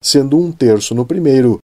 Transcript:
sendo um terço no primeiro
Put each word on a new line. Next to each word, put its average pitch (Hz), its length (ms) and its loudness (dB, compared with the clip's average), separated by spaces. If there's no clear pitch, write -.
sendo 139 360 0
um 170 140 -2
terço 113 420 0
no 123 120 -4
primeiro 131 520 0